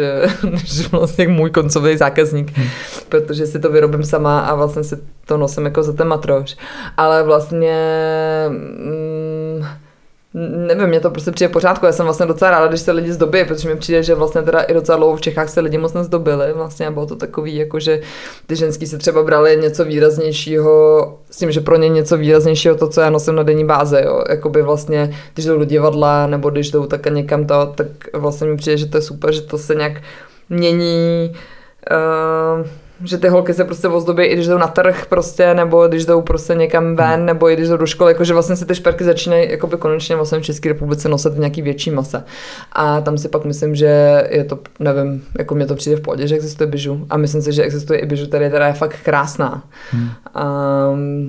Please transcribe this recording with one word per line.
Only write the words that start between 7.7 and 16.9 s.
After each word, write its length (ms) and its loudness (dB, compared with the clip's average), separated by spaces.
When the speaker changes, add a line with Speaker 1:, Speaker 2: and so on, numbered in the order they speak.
Speaker 1:
Mm, 1160 -8
nevím, 200 0
mně 120 2
to 100 2
prostě 220 -6
přijde 180 0
v 20 -8
pořádku. 340 2
Já 60 6
jsem 140 0
vlastně 200 0
docela 260 2
ráda, 160 4
když 140 0
se 100 0
lidi 220 -2
zdobí, 340 2
protože 220 -4
mi 60 -2
přijde, 280 0
že 120 4
vlastně 260 0
teda 200 2
i 120 0
docela 240 2
dlouho 180 4
v 60 -8
Čechách 280 -2
se 120 0
lidi 160 0
moc 160 -2
nezdobili. 600 0
Vlastně 340 -6
a 40 -6